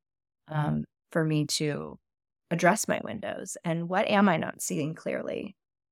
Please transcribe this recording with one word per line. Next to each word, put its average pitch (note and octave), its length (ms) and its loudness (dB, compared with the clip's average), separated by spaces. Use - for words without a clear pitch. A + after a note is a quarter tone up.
um, D3+ 340 0
for E3 140 0
me D3+ 240 2
to D3+ 500 -4
address F3 360 4
my - 160 0
windows - 600 -8
and E3+ 240 -2
what F#3 180 2
am G3+ 220 6
I E3 80 4
not - 240 -4
seeing D#3+ 320 -2
clearly? - 640 -6